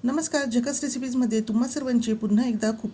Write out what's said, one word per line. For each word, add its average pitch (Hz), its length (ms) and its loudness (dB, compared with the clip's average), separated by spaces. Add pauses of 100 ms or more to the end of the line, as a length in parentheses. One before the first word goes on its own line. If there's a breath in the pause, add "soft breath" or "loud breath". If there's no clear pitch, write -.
नमस्कार, 294 380 0
झकास 247 380 0
रेसिपीजमध्ये 247 580 0
तुम्हा 226 280 0
सर्वांचे 247 460 0
पुन्हा 214 320 2
एकदा 220 260 0
खूप 214 200 -6